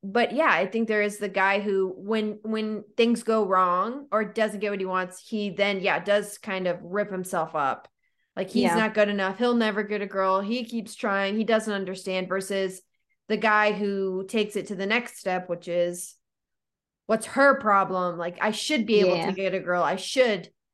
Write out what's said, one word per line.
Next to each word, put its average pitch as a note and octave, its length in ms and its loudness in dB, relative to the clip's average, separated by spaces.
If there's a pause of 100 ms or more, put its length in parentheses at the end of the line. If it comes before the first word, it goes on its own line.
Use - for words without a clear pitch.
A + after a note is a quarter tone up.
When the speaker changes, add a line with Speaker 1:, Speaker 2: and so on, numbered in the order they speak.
Speaker 1:
but G3+ 300 0
yeah, D4 160 2
I F3+ 160 4
think A3+ 220 -2
there G#3+ 160 2
is G#3 160 -4
the G#3 100 -4
guy G3 300 2
who, F#3+ 360 0
when, G#3+ 460 -4
when G#3+ 420 -4 (140)
things A#3 260 4
go A3 220 2
wrong F#3 680 2
or G#3+ 140 2
doesn't G#3 340 -2
get G3+ 120 -2
what G3+ 80 -4
he F#3+ 60 -4
wants, F#3 420 -2
he G3+ 240 -4
then, G3 300 0
yeah, F3 180 2
does G3+ 400 0
kind F#3+ 280 -4
of F3 140 -2
rip G3+ 300 -4
himself F3+ 420 -4
up. D3+ 340 -2 (480)
Like, F#3 140 -6
he's A#3+ 140 2
Speaker 2:
Yeah. - 120 4
Speaker 1:
not A3 200 2
good G#3 140 4
enough. G3 280 -2
He'll A#3+ 180 2
never G#3+ 280 2
get G3+ 180 -4
a G3+ 60 -6
girl. F#3+ 340 0
He A#3 240 -4
keeps A#3 300 -8
trying. G3 420 -2
He A3 60 0
doesn't A3 300 2
understand, F#3 540 -4
versus F#3+ 540 -4 (460)
the A3 100 0
guy G#3+ 360 4
who G3 540 -2
takes G#3 280 -2
it G3 120 -4
to G#3 80 -8
the F#3+ 120 -4
next A#3+ 320 -2
step, F3+ 280 -4
which E3+ 200 -8
is, F3 480 -2 (880)
"What's A3 220 -2
her C4+ 320 6
problem? F#3 580 2
Like, F3 240 -6
I A3 100 2
should A3+ 340 0
be G#3 160 4
able F3+ 160 4
Speaker 2:
Yeah. E3 100 -2
Speaker 1:
to F#3+ 40 0
get F#3+ 220 -2
a F#3 80 -2
girl. F3 220 0
I D#3+ 120 2
should. G#3 540 0 (240)